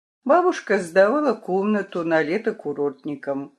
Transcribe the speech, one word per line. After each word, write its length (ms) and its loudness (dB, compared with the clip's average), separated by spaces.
бабушка 540 2
сдавала 560 2
комнату 680 -2
на 180 2
лето 300 -2
курортникам. 1080 -6